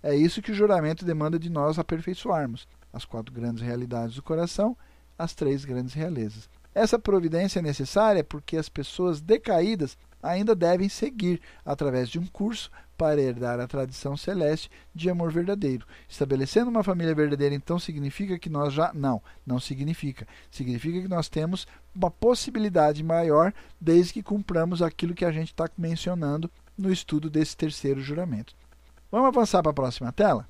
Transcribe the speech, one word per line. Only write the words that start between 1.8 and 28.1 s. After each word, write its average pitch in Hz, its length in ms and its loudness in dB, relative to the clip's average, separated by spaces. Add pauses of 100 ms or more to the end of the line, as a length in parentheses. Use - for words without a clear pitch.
As - 140 -12
quatro 113 260 -10
grandes 117 300 -6
realidades 120 540 -6
do 139 80 -12
coração, 175 520 -2 (420)
as 165 180 -6
três 139 300 0
grandes 127 280 -6
realezas. 117 560 -6 (240)
Essa 220 240 4
providência 185 640 2
é - 20 -2
necessária 165 640 2
porque - 340 -6
as 156 120 -4
pessoas 156 520 -4
decaídas 185 760 2 (260)
ainda 202 340 2
devem 180 340 4
seguir 190 500 -2 (240)
através 131 460 -2
de - 80 -6
um 175 80 -4
curso 208 460 -6 (260)
para 151 240 2
herdar 120 400 -2
a 127 60 -6
tradição 139 500 -6
celeste 165 520 -2 (240)
de 165 160 -2
amor 175 220 -2
verdadeiro. 170 560 -2 (220)
Estabelecendo 139 600 2
uma 226 140 2
família 170 320 0
verdadeira, 143 400 2
então, 165 240 -2
significa 165 580 -6
que 165 120 -10
nós 147 240 0
já, 160 200 0
não, 139 280 0 (240)
não 127 120 -2
significa. 139 680 -6 (240)
Significa 135 500 -4
que 190 60 -8
nós 170 220 -2
temos 165 360 -4 (300)
uma 180 160 0
possibilidade 208 920 2
maior 165 520 4 (260)
desde 170 320 6
que 220 100 -8
cumpramos 175 600 -2
aquilo 170 340 -2
que - 80 -2
a 170 80 2
gente 160 240 -4
tá 165 220 -2
mencionando 165 760 -2 (260)
no 190 140 0
estudo 156 380 -2
desse 156 260 0
terceiro 139 460 -2
juramento. 143 520 -4 (560)